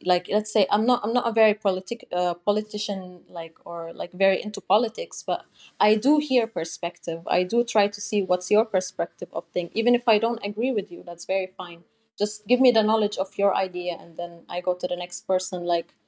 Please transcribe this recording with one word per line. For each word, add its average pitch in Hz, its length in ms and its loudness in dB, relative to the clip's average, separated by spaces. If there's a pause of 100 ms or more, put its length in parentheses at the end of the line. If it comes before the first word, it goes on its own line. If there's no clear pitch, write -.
Like, 180 280 2
let's 214 200 0
say 208 180 2
I'm 214 160 2
not, 240 180 2
I'm 226 100 -2
not 240 140 0
a 226 40 0
very 214 220 6
politic-, 196 580 -4
uh, 175 220 0
politician, 196 960 -4
like, 165 260 -12 (100)
or, 165 280 -8
like, 175 180 -8
very 190 300 2
into 208 200 -8
politics, 214 640 -2
but 175 200 -4 (340)
I 214 160 6
do 254 220 4
hear 254 300 2
perspective. 165 800 -6
I 185 160 2
do 226 200 2
try 214 240 2
to - 140 -8
see 208 200 0
what's 180 300 0
your 214 140 6
perspective - 680 -4
of - 200 -6
thing. 175 200 -4
Even 233 220 4
if 240 120 -2
I 220 100 4
don't 226 260 0
agree 214 280 -2
with 214 200 -4
you, 175 140 -14
that's 170 200 -14
very 190 220 -2 (100)
fine. 170 260 -14 (360)
Just - 260 -4
give 247 140 2
me 254 120 6
the 220 120 4
knowledge 214 340 0
of 190 200 -6
your 202 180 2
idea, 180 440 -4
and 170 180 -16
then 170 320 -10
I 180 120 -6
go 180 140 0
to 180 120 -6
the 180 80 -4
next 175 260 -10
person, 185 440 -2
like, 170 300 -2 (120)